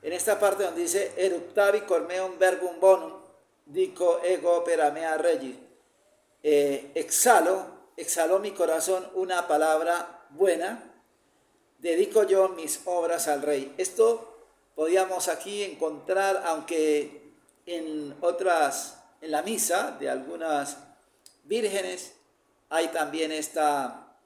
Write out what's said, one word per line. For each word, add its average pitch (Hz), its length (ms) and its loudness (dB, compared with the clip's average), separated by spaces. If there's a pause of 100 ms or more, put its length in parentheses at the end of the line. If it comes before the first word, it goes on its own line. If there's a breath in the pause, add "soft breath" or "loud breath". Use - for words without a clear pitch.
En 160 120 -6
esta 196 260 0
parte 196 240 2
donde 170 160 -4
dice, 180 380 -2
"Eructavi 196 640 2
cor 170 260 0
meum 180 320 -6
verbum 180 400 2
bonum, 190 320 6 (540)
dico 170 580 0
ego 175 320 2
opera 165 360 2
mea 160 260 -4
regis". 151 400 -2 (840)
Eh, 143 540 0
exhalo, 185 720 4 (320)
exhaló 170 420 0
mi 202 120 -6
corazón 175 540 0 (100)
una 185 300 -2
palabra 160 840 0
buena, 180 760 -2 (760)
dedico 196 440 2
yo 190 240 4
mis 165 380 -6
obras 170 420 -2
al 143 140 0
rey. 139 360 -2
Esto 226 600 0 (360)
podíamos 180 540 0
aquí 190 360 -4
encontrar, 185 840 -2
aunque 156 880 -2 (320)
en 156 560 -8
otras, 170 840 0 (160)
en 160 120 -10
la 151 100 0
misa 202 580 -2
de 143 100 -6
algunas 147 680 -4 (680)
vírgenes 190 680 -4 (560)
hay 165 180 0
también 156 460 -2
esta 147 840 -2 (100)